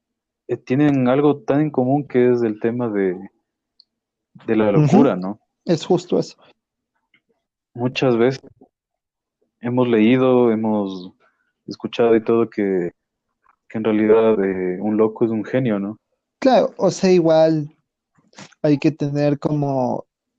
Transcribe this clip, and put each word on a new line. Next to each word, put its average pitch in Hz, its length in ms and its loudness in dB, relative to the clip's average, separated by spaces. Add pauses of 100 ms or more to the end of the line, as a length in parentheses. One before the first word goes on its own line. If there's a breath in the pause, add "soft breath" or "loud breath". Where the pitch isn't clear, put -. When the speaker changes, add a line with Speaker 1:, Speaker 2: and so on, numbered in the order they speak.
(480)
Speaker 1:
eh, 123 80 -6
tienen 135 520 0
algo 143 360 2
tan 139 160 0
en 151 100 -2
común 135 360 -2
que 123 260 2
es 120 100 0
el 107 160 -2
tema 120 300 -4
de, 98 280 -2 (1300)
de - 120 -2
la 107 140 2
Speaker 2:
Ujú. 151 120 4
Speaker 1:
locura, 139 340 4
¿no? 92 240 -10 (240)
Speaker 2:
Es 165 220 -2
justo 180 320 -2
eso. - 180 -6 (1400 soft breath)
Speaker 1:
Muchas 127 440 -2
veces 127 260 0 (1200)
hemos 123 260 -2
leído, 123 640 4
hemos 101 600 -4 (540)
escuchado 117 500 0
y 110 80 -2
todo 113 260 0
que, 95 400 -4 (800)
que 113 100 -10
en 110 60 -6
realidad, 110 600 2
eh, 92 360 -4
un 107 160 -4
loco 110 280 0
es 113 60 0
un 107 140 -6
genio, 127 340 -4
¿no? 101 180 -8 (440)
Speaker 2:
Claro, 240 360 2
o 190 140 0
sea, 185 220 0
igual 160 580 2 (920 loud breath)
hay 147 160 2
que 156 120 0
tener 147 480 -2
como 139 640 -4 (340)